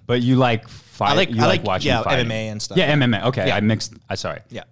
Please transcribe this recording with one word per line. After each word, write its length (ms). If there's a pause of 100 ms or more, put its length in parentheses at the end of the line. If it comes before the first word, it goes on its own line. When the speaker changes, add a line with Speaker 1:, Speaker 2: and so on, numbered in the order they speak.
Speaker 1:
But 160
you 140
like 320
fight, 420
Speaker 2:
I 40
like, 160
Speaker 1:
you 120
Speaker 2:
I 40
Speaker 1:
like 140
Speaker 2:
like, 60
Speaker 1:
watching 220
Speaker 2:
yeah, 140
Speaker 1:
fighting. 240
Speaker 2:
M 60
M 0
A 180
and 120
stuff. 160
Speaker 1:
Yeah, 80
M 160
M 120
A. 140
Okay, 200
Speaker 2:
Yeah. 80
Speaker 1:
I 40
mixed. 340 (140)
I, 80
sorry. 320
Speaker 2:
Yeah. 240